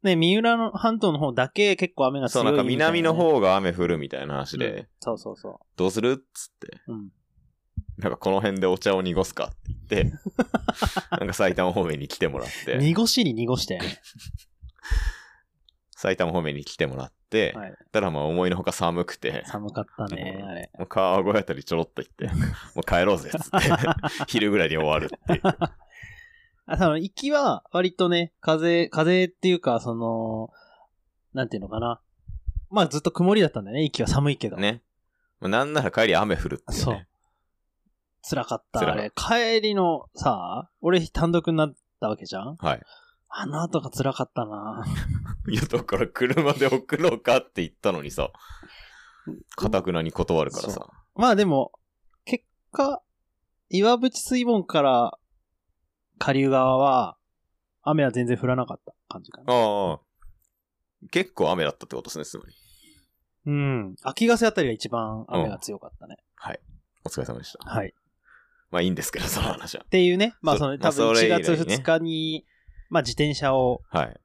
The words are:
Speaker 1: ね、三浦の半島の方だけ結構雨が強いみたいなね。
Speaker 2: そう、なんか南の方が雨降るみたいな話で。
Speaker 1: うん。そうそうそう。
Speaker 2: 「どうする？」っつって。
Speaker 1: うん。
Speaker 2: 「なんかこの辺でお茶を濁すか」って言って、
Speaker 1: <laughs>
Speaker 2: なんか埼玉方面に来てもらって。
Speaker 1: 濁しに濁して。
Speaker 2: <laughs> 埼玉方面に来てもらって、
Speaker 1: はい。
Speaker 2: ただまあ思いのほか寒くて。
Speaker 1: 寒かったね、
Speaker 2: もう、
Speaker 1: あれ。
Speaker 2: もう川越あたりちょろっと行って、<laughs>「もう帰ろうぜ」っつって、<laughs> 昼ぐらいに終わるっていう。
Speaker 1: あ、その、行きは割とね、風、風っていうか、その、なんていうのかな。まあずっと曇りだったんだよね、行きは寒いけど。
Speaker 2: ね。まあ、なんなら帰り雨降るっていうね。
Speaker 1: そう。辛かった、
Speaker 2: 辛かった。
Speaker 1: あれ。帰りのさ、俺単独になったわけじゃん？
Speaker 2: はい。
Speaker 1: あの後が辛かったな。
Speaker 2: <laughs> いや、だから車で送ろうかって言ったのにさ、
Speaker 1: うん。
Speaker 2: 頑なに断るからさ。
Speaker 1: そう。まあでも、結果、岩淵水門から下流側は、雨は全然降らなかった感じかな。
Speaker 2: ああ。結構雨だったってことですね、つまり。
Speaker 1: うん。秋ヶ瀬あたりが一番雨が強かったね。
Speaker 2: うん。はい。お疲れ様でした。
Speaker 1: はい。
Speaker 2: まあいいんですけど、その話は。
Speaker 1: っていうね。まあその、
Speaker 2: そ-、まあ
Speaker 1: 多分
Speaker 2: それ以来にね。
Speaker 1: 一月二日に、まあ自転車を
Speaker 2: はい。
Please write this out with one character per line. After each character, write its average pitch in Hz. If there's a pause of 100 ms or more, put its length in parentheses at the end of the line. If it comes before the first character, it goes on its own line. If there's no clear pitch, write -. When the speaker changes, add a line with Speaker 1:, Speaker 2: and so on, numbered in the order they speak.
Speaker 1:
ね、 185
三 170
浦 233
の 226
半 226
島 190
の 143
方 143
だ 127
け 202
結 -
構 135
雨 139
が 127
強 123
い -
み -
た -
い -
な -
ね。 147
Speaker 2:
そ 135
う、 -
な -
ん -
か 131
南 160
の 160
方 160
が 95
雨 95
降 87
る 85
み 69
た 65
い 69
な 71
話 71
で。 64
Speaker 1:
う 50
ん。 - (120)
そ 117
う 107
そ 107
う 98
そ 101
う。 95 (240)
Speaker 2:
「ど 90
う 95
す 104
る？」 127
っ - (100)
つ -
っ -
て。 - (100)
Speaker 1:
う 117
ん。 104 (880)
Speaker 2:
「な 92
ん -
か 64
こ -
の 98
辺 98
で 92
お 90
茶 98
を 95
濁 92
す -
か」 -
っ - (320)
て 214
言 190
っ -
て、 156 (440)
Speaker 1:
<laughs> -
Speaker 2:
な -
ん 98
か 90
埼 92
玉 90
方 90
面 78
に 71
来 -
て 87
も 69
ら 60
っ - (180)
て。 -
Speaker 1:
濁 165
し 247
に 143
濁 127
し -
て。 -
Speaker 2:
<laughs> 95 (2000)
埼 95
玉 85
方 87
面 78
に 73
来 -
て 82
も 67
ら 65
っ - (160)
て、 107
Speaker 1:
は 104
い。 - (180)
Speaker 2:
た 107
だ 92
ま 76
あ 73
思 87
い 90
の 90
ほ 92
か 92
寒 87
く -
て。 -
Speaker 1:
寒 104
か 107
っ 101 (120)
た 107
ね、 92
Speaker 2:
も 101
う、 95
Speaker 1:
あ 90
れ。 87
Speaker 2:
も 92
う -
川 95
越 101
あ 95
た 82
り 71
ち -
ょ 82
ろ 82
っ 82
と -
行 -
っ -
て、 - (260)
<laughs> - (140)
「も 85
う -
帰 -
ろ 104
う -
ぜ」 -
っ -
つ -
っ -
て、 - (400)
<laughs> -
昼 104
ぐ 104
ら 82
い -
に 78
終 78
わ 78
る 78
っ - (160)
て -
い 156
う。 - (1300)
Speaker 1:
あ、 160
そ 175
の、 156
行 165
き 277
は 262
割 180
と 180
ね、 170
風、 170
風 180
っ 175
て -
い 180
う 170
か、 117
そ 117
の、 113 (840)
な 131
ん 110
て -
い -
う -
の 98
か 110
な。 117 (720)
ま 196
あ 160
ず 139
っ 151
と -
曇 185
り 220
だ 165
っ -
た 113
ん 98
だ 98
よ 127
ね、 156
行 147
き -
は 113
寒 143
い 127
け 110
ど。 87
Speaker 2:
ね。 104 (580)
ま -
あ、 95
な 113
ん 147
な 147
ら 98
帰 113
り 85
雨 95
降 -
る 71
っ -
て -
い -
う -
ね。 -
Speaker 1:
そ 120
う。 95 (1200)
辛 139
か 117
っ -
た、 -
Speaker 2:
辛 147
か -
っ - (160)
た。 -
Speaker 1:
あ 233
れ。 226
帰 -
り 208
の 175
さ、 101 (100)
俺 170
単 165
独 170
に 165
な 156
っ 135 (260)
た 110
わ 107
け -
じ -
ゃ 95
ん？ 143
Speaker 2:
は 76
い。 - (480)
Speaker 1:
あ -
の 147
後 156
が 120
辛 135
か 131
っ -
た 120
な。 104 (340)
Speaker 2:
<laughs> -
い 110
や、 104
だ 120
か -
ら 104
車 143
で 135
送 135
ろ 165
う 123
か 123
っ 120
て -
言 82
っ -
た -
の 82
に 71
さ、 - (960)
Speaker 1:
う -
ん。 -
Speaker 2:
頑 90
な 82
に 80
断 82
る 67
か -
ら -
さ。 -
Speaker 1:
そ -
う。 -
ま 247
あ 214
で 202
も、 139 (520)
結 - (280)
果、 277 (640)
岩 214
淵 254
水 247
門 226
か 156
ら 127 (1000)
下 143
流 135
側 131
は、 127 (640)
雨 151
は 131
全 123
然 120
降 127
ら 127
な 123
か 117
っ -
た - (160)
感 -
じ -
か -
な。 127
Speaker 2:
あ 104
あ。 73 (1120)
結 185
構 80
雨 87
だ 71
っ -
た -
っ -
て -
こ 60
と -
で -
す 76
ね、 76
つ -
ま -
り。 - (920)
Speaker 1:
う 147
ん。 131
秋 135
ヶ 233
瀬 226
あ 214
た 190
り 139
が 117
一 110
番 110
雨 73
が 67
強 -
か -
っ -
た -
ね。 -
Speaker 2:
う -
ん。 -
は -
い。 - (440)
お -
疲 -
れ 64
様 60
で 64
し -
た。 - (100)
Speaker 1:
は 107
い。 95 (760)
Speaker 2:
ま 87
あ -
い 90
い -
ん 90
で 87
す -
け -
ど、 -
そ -
の -
話 -
は。 -
Speaker 1:
っ -
て 185
い 180
う 180
ね。 220
ま 156
あ -
そ 147
の、 135
Speaker 2:
そ-、 143
ま -
あ 160
Speaker 1:
多 -
分 113
Speaker 2:
そ 117
れ -
以 -
来 170
に 160
ね。 170
Speaker 1:
一 156
月 165
二 131
日 160
に、 160 (440)
ま 170
あ 143
自 120
転 147
車 135
を 127
Speaker 2:
は 76
い。 57